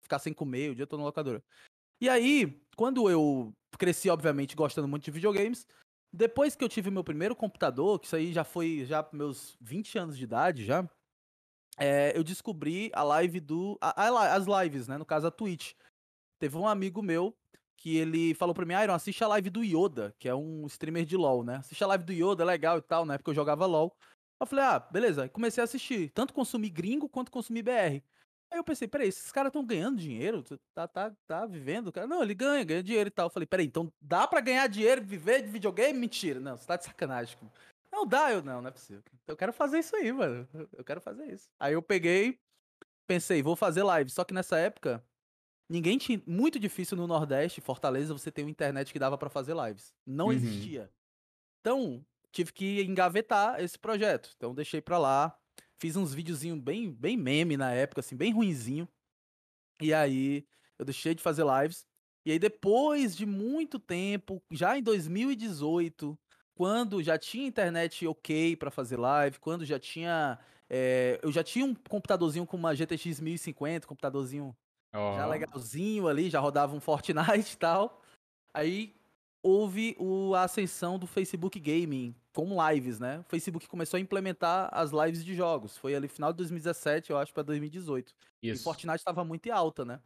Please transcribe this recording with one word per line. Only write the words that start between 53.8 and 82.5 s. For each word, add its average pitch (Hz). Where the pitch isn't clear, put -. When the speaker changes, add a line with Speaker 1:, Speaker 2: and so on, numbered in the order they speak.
Speaker 1:
Então, 123
deixei 151
pra 175
lá. 143
Fiz 160
uns 165
videozinhos 160
bem, 180
bem 143
meme 147
na 131
época, 131
assim, -
bem 185
ruinzinho. 160
E 156
aí, 143
eu 127
deixei 139
de 165
fazer 156
lives. 143
E 156
aí, 165
depois 220
de 208
muito 240
tempo, 190
já 175
em 269
dois 208
mil 214
e 254
dezoito, 165
quando 202
já 160
tinha 247
internet 170
ok 160
pra 143
fazer 127
live, 139
quando 165
já 143
tinha, 160
é, 127
eu 156
já 160
tinha 247
um 269
computadorzinho 175
com 185
uma 165
G 156
T 165
X 151
mil 160
e 165
cinquenta, 156
computadorzinho 139
Speaker 2:
Ó. 104
Speaker 1:
já 147
legalzinho 156
ali, 160
já 151
rodava 143
um 147
Fortnite 156
e -
tal. 185
Aí 185
houve 208
o, 190
a 185
ascensão 185
do 180
Facebook 190
Gaming 147
com 185